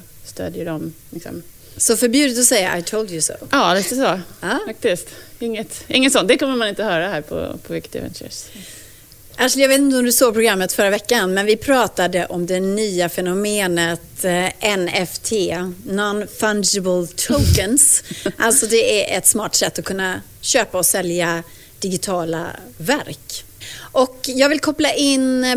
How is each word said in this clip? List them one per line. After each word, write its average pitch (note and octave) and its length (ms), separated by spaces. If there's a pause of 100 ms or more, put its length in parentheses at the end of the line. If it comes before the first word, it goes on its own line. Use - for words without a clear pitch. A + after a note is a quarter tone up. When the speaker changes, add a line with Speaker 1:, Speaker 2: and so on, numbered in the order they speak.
(240)
Speaker 1:
stödjer F3 400
de, E3 280 (180)
liksom. - 320 (340)
Speaker 2:
Så - 200
förbjudet B3 420
att B3 60
säga, F#3 340
"I E3+ 40
told G#3+ 280
you D#3+ 100
so"? - 120 (180)
Speaker 1:
Ja, G#3 240
lite G3 220
så. G3 240 (200)
Speaker 2:
Ja. G#3 260
Speaker 1:
Faktiskt. - 420 (300)
Inget, A3+ 500
inget C4+ 240
sånt. F#3 160
Det B3+ 100
kommer C4+ 180
man A3+ 120
inte - 160
höra F3+ 240
här E3+ 120
på, D3 460
på - 60
Wicked - 300
Ventures. - 460 (920)
Speaker 2:
Ashley, C4 220
jag C4+ 60
vet C4+ 100
inte C#4 200
om B3 60
du A#3+ 80
såg A#3 220
programmet G#3 380
förra G3+ 180
veckan, G3+ 440
men G3 120
vi G#3+ 100
pratade F#3+ 720
om F3 200
det F#3 140
nya F#3+ 480
fenomenet, F3+ 1160
eh, F3+ 400
N F#3+ 300
F F3+ 240
T, F3 380 (300)
Non-Fungible G3+ 1200
Tokens. - 960 (180)
Speaker 1:
<laughs> - 160
Speaker 2:
Alltså, A3 300
det G#3+ 460
är G3 60
ett - 80
smart G#3 280
sätt - 240
att E3+ 60
kunna F#3+ 360 (200)
köpa G#3 380
och F3+ 80
sälja E3+ 560 (360)
digitala E3+ 680 (300)
verk. - 680 (480)
Och C4 340
jag C4+ 220
vill D4 120
koppla D4+ 320
in C4 540 (100)